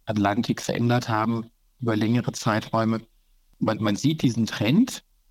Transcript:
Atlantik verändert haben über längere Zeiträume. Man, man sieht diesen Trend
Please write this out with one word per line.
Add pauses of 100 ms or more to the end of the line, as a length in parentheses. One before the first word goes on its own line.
Atlantik
verändert
haben (340)
über
längere
Zeiträume. (560)
Man,
man
sieht
diesen
Trend (280)